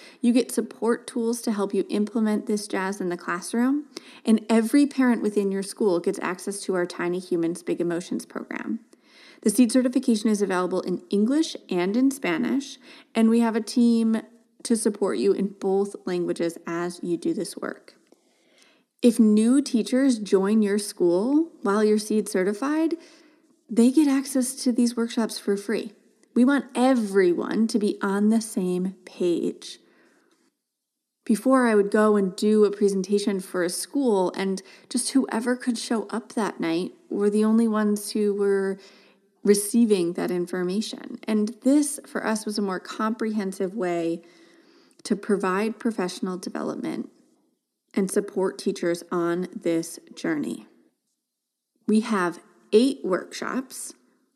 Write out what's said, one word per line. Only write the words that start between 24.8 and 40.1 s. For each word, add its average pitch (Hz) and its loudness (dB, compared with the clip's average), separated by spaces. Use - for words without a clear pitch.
workshops 233 -2
for 202 -2
free. 202 -6
We 240 6
want 277 2
everyone 208 2
to 220 0
be 202 0
on 202 2
the 226 4
same 185 -2
page. - -4
Before, 254 2
I 220 4
would 202 4
go 214 4
and 190 0
do 214 4
a 196 2
presentation 196 0
for 185 -4
a 175 -2
school, 208 0
and 190 -2
just - -4
whoever 240 0
could 247 -4
show 220 -4
up - -8
that - -4
night 175 -2
were 202 0
the 214 2
only 226 4
ones 208 0
who 208 0
were 196 0
receiving 202 4